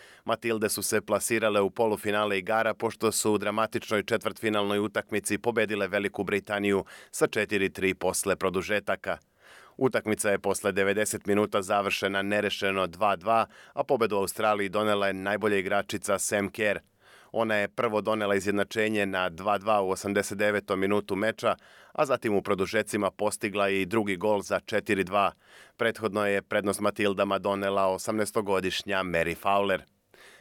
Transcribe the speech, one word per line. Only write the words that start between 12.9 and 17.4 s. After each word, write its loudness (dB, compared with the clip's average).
dva, 2
a -4
pobedu 2
Australiji 0
donela 2
je 0
najbolja 0
igračica 0
Sam 0
Kerr. -2
Ona 0